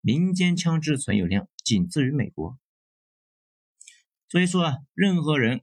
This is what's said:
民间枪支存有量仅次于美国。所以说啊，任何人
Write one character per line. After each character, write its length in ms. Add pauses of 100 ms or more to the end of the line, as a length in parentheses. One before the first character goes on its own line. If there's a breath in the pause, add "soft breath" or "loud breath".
民 340
间 220
枪 240
支 180
存 180
有 100
量 220 (140)
仅 260
次 160
于 60
美 200
国。 280 (1700 loud breath)
所 120
以 60
说 180
啊， 120 (160)
任 300
何 160
人 240